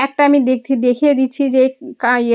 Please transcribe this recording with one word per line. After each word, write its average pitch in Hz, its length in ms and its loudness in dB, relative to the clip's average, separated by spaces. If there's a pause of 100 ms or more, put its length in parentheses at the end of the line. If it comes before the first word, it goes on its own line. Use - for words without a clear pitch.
একটা 285 220 -4
আমি 285 120 4 (100)
দেখতে, 254 240 -2 (140)
দেখিয়ে 262 320 2
দিচ্ছি 262 240 -2 (120)
যে 262 80 4 (400)
কা-, 240 200 0 (120)